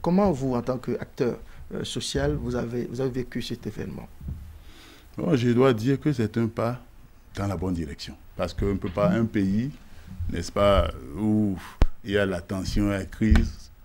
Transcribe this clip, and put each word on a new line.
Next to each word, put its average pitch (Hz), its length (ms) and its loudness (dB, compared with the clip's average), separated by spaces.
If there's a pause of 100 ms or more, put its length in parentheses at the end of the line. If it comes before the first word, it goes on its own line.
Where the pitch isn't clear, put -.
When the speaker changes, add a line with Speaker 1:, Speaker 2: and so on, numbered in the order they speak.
Speaker 1:
comment 185 300 4
vous, 131 220 0
en 120 60 0
tant 131 160 -2
qu'acteur, - 600 -2 (340)
euh, - 120 -6
social, 143 500 -2
vous 123 220 -4
avez, 120 340 -4
vous 120 100 -6
avez 131 100 0
vécu 120 300 -6
cet - 260 -8
événement ? 107 420 -8 (1080)
Speaker 2:
Bon, 175 200 2
je 120 140 2
dois 127 220 6
dire 127 280 0
que 151 120 0
c'est 113 240 -2
un 117 120 2
pas 117 320 -4 (560)
dans 98 100 -2
la 95 100 -2
bonne 90 180 -2
direction. 76 400 -8 (220)
Parce 90 160 -2
qu'on 104 140 -2
ne 98 80 2
peut 95 160 -4
pas, 101 200 2
un 113 140 2
pays, 104 460 0 (600)
n'est-ce 85 200 -6
pas, 101 380 6 (280)
où 107 380 2 (480)
il 101 60 -8
y 101 80 4
a 101 80 4
la 92 140 -2
tension, 101 480 -2
la 98 160 -2
crise - 680 4 (140)